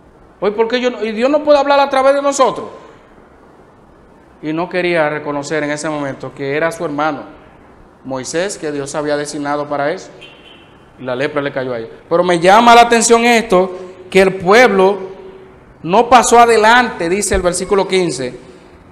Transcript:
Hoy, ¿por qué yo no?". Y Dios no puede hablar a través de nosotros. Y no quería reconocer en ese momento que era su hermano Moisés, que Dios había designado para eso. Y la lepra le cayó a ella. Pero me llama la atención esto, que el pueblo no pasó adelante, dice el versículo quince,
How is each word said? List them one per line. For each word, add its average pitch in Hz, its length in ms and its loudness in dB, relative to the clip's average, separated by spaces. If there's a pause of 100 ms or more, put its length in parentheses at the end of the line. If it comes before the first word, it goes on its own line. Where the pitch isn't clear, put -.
(400)
Hoy, 196 100 -2
¿por 220 180 -2
qué 247 120 -2
yo 247 100 -2
no?". 214 140 -8
Y 220 80 -6
Dios 233 180 -2
no 294 140 0
puede 294 140 4
hablar 277 220 2
a 269 80 0
través 269 260 2
de 277 80 -2
nosotros. 254 440 -2 (1800)
Y 151 100 -8
no 170 160 -6
quería 175 400 -2
reconocer 147 540 -6
en 147 80 -4
ese 151 180 -8
momento 139 460 -8
que 139 220 -6
era 165 160 -2
su 170 120 -10
hermano 147 380 -4 (800)
Moisés, 131 540 -6
que 151 160 -8
Dios 139 220 -8
había 147 220 -2
designado 147 520 -6
para 143 240 -4
eso. - 180 -14 (880)
Y 127 60 -16
la 127 100 -4
lepra 147 260 -4
le 139 120 -4
cayó 127 220 -6
a 117 40 -6
ella. 113 100 -10 (200)
Pero 170 160 2
me 175 160 0
llama 220 340 6
la 240 80 10
atención 233 420 2
esto, 214 460 2 (400)
que 185 100 4
el 190 160 2
pueblo 196 640 4 (840)
no 208 260 2
pasó 240 320 6
adelante, 226 680 2
dice 202 260 -2
el 190 80 -2
versículo 180 440 -2
quince, 147 520 -4 (540)